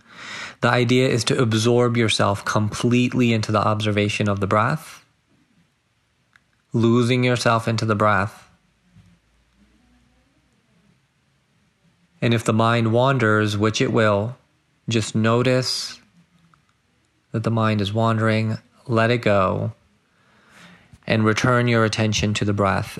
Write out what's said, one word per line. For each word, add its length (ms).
The 80
idea 400
is 160
to 160
absorb 560
yourself 480
completely 880
into 200
the 80
observation 680
of 120
the 60
breath, 580
losing 520
yourself 440
into 160
the 100
breath. 560
And 100
if 120
the 80
mind 400
wanders, 640
which 240
it 120
will, 440
just 260
notice 840
that 120
the 60
mind 300
is 120
wandering, 640
let 240
it 80
go, 540
and 180
return 440
your 160
attention 500
to 100
the 100
breath 460